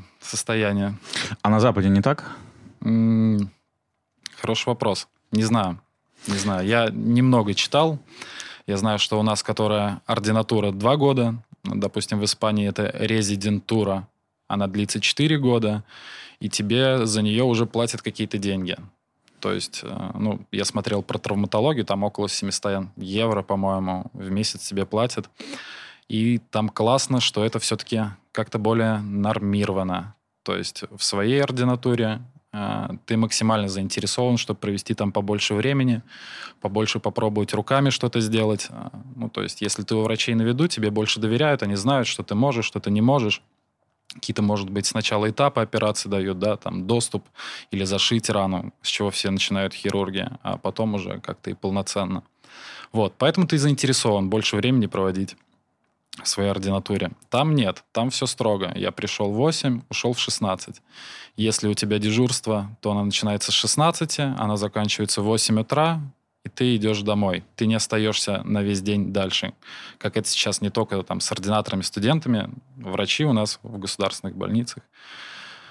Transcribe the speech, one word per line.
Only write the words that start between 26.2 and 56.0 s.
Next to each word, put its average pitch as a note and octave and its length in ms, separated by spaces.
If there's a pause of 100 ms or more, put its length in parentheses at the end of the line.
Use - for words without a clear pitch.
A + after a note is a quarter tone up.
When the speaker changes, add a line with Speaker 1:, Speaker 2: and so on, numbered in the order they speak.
Speaker 1:
там A2 180
классно, B2 520
что G#2+ 240
это A2 140
всё-таки A2 460 (280)
как-то A2+ 260
более A2 420
нормировано. G2+ 1120 (300)
То F#2+ 120
есть - 340
в G#2 140
своей A2+ 380
ординатуре, B2 800 (320)
э, G#2 360 (180)
ты A#2 100
максимально A2 520
заинтересован, A2 680
чтобы - 220
провести G2+ 340
там G2+ 180
побольше G#2 420
времени, B2+ 480 (580)
побольше G#2+ 400
попробовать G#2 540
руками C3+ 360
что-то A#2+ 300
сделать. G#2+ 500
Э, - 180 (280)
ну, A2+ 120
то - 140
есть, F#2+ 200
если G#2 220
ты A2+ 120
у A2 60
врачей A2 320
на A2+ 80
виду, B2 260
тебе A2 220
больше G#2+ 300
доверяют, B2 420
они G2+ 140
знают, A#2+ 320
что - 140
ты - 120
можешь, A#2 320
что - 140
ты G2+ 100
не G#2 120
можешь. A#2+ 400 (720)
Какие-то, - 280
может G#2 280
быть, G2+ 160
сначала G#2+ 440
этапы C#3 300
операции G#2+ 480
дают, F#2+ 300
да, G2+ 180
там, F#2 300
доступ A2+ 380 (480)
или G2 120
зашить G2+ 460
рану, F#2 420 (100)
с - 60
чего G2+ 220
все G2 200
начинают G2 440
хирурги, F#2+ 520 (160)
а F#2+ 160
потом G#2+ 360
уже G2 260
как-то - 300
и G2 40
полноценно. F#2+ 680 (720)
Вот, G#2+ 260
поэтому E3 280
ты D#3+ 120
заинтересован B2+ 720
больше G#2+ 260
времени A#2+ 300
проводить F#2+ 500 (840)